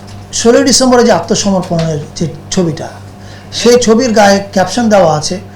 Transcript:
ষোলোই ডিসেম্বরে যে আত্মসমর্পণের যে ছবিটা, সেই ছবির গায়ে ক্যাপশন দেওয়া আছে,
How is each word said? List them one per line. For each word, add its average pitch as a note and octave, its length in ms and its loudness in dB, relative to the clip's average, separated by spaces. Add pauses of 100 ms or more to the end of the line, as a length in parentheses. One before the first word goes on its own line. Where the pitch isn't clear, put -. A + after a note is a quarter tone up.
(320)
ষোলোই B3+ 320 2
ডিসেম্বরে B3+ 400 2
যে A3 80 4
আত্মসমর্পণের F3 840 -2 (180)
যে F3 100 -4 (240)
ছবিটা, D#3+ 380 -4 (640)
সেই A#3+ 300 2
ছবির A3+ 300 2
গায়ে G3+ 400 4
ক্যাপশন F#3+ 360 0
দেওয়া F3+ 280 4
আছে, F3+ 240 -6 (160)